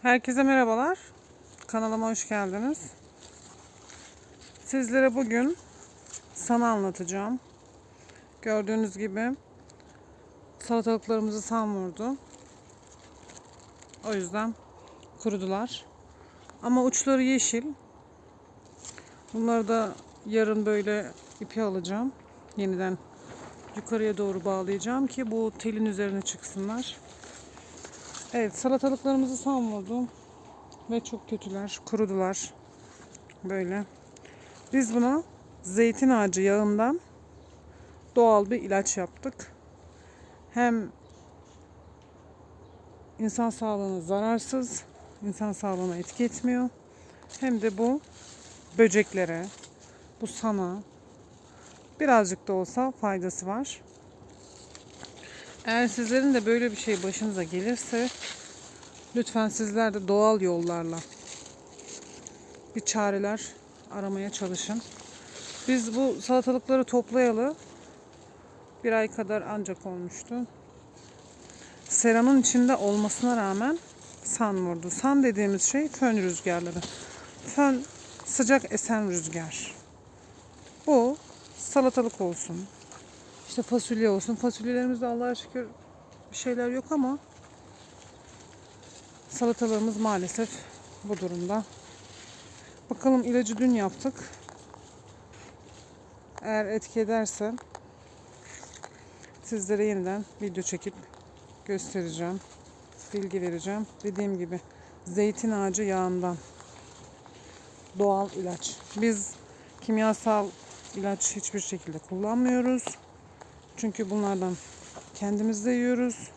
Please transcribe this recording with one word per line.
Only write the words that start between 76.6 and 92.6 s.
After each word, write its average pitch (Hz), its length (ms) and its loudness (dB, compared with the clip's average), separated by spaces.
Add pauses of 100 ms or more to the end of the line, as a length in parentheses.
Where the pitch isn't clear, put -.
Fön, 269 300 4 (400)
sıcak 262 480 2
esen 214 360 0
rüzgar. 160 680 -6 (1120)
Bu 269 300 6 (400)
salatalık 254 640 2
olsun, 175 460 -4 (800)
işte 240 120 -2
fasulye 226 480 2
olsun. 196 260 2
Fasulyelerimizde 247 720 0
Allah'a 240 280 -2
şükür 240 320 -8 (640)
bir - 60 -12
şeyler 247 320 -2
yok 254 220 -4
ama 277 260 2 (2000)
salatalığımız 220 680 0
maalesef 214 520 0 (540)
bu 202 140 -4
durumda. 180 460 -2 (1300)